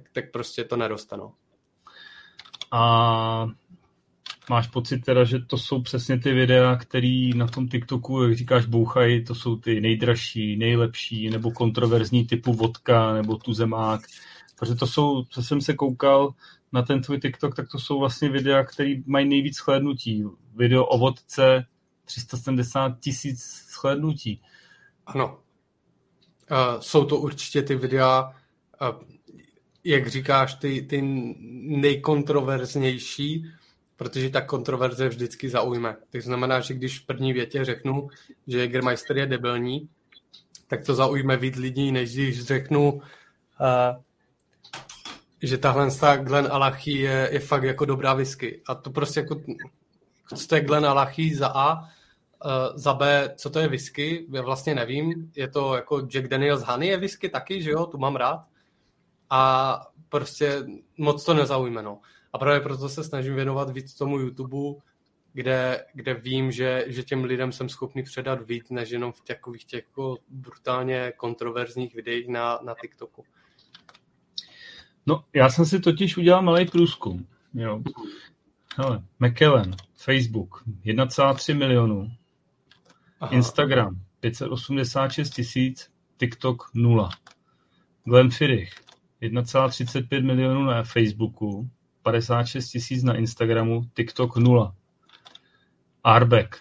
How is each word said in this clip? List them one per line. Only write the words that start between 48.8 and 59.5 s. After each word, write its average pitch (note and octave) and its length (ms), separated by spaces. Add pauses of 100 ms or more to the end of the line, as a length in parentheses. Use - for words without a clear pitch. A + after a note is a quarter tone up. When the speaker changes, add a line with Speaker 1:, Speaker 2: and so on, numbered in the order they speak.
Speaker 1:
prostě C#3+ 300
jako, D3 220 (920)
co - 120
to E3 80
je D3+ 60
Glen D3+ 240
Alachy C#3 500
za C3+ 120
A, D3 360
eh, - 640 (260)
za C#3 180
B, C#3+ 440
co - 120
to D#3 100
je D#3 80
whisky, D#3 680
já C3 80
vlastně C3+ 340
nevím. D3+ 600
Je C3+ 120
to C3+ 280
jako C3+ 320
Jack C3 200
Daniel's C3+ 360
Honey B2+ 260
je F#3+ 80
whisky F#3+ 320
taky, - 320
že D#3 100
jo, E3 140
tu E3 120
mám C#3 180
rád. C3+ 240 (880)
A C3 520 (280)